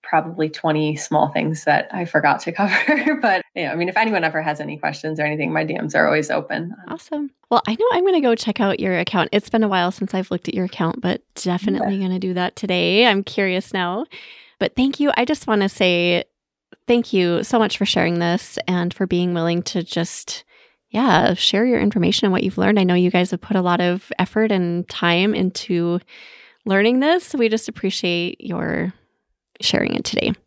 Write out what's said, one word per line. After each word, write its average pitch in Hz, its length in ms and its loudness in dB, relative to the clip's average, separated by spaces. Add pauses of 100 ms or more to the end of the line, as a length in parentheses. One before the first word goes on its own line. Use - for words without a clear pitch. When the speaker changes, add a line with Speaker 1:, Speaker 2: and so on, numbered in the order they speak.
Speaker 1:
probably 160 460 -2
twenty 151 480 -2
small 151 320 2
things 156 360 -4
that - 280 2
I 180 140 -4
forgot 147 340 2
to 208 120 -8
<laughs> - 80 -8
cover. 254 600 0
But, 190 220 2 (120)
you 170 100 -4
know, 135 80 -4
I 165 40 -4
mean, 175 120 -2
if 185 100 -4
anyone 214 260 0
ever 156 180 -2
has 151 180 -4
any 147 180 -8
questions 156 420 -6
or 151 40 2
anything, 151 280 -2
my 156 120 0
D 156 140 -4
Ms 156 160 -6
are 156 120 4
always 151 240 0
open. 165 440 -4 (140)
Speaker 2:
Awesome. 294 420 -8 (200)
Well, 240 160 2
I 220 60 -2
know 403 200 0
I'm 359 120 2
gonna 370 160 2
go 240 140 2
check - 260 -4
out 196 200 0
your 185 180 0
account. 175 340 0
It's 208 180 0
been 220 140 2
a 208 40 0
while 185 240 2
since - 220 -6
I've 185 160 -4
looked - 180 -4
at - 60 -6
your 185 120 0
account, - 340 -2
but - 220 -2 (120)
definitely 190 600 -2
Speaker 1:
Yeah. 196 120 -2
Speaker 2:
gonna 185 100 -2
do 185 160 -4
that 180 220 -2
today. 185 500 2
I'm 196 180 4
curious 190 480 -2
now. 190 320 -2 (540)
But - 180 -2
thank 269 240 0
you. 285 160 4
I 240 100 2
just - 200 -2
wanna 208 220 2
say 175 560 2 (600)
thank 240 260 2
you 175 320 2
so - 140 2
much 208 200 2
for 202 80 2
sharing 175 340 2
this 170 460 0
and 175 260 0
for 190 140 -2
being 175 280 0
willing 170 280 0
to 185 200 -4
just, - 640 -4 (460)
yeah, 190 440 4
share 202 300 0
your 247 160 2
information 208 460 2
and 190 60 4
what 185 100 2
you've 190 160 -4
learned. 202 220 2
I 190 40 4
know 180 100 4
you 180 160 4
guys 180 200 2
have 175 100 -4
put - 160 -2
a 185 60 2
lot 175 180 2
of 180 380 -2
effort 214 340 0
and 175 360 0
time 175 460 2
into 175 680 0 (680)
learning 214 340 4
this. 339 340 2
We 233 140 2
just 226 200 0
appreciate 175 720 -4
your 175 520 -4 (680)
sharing - 320 0
it - 100 -4
today. - 280 -2 (140)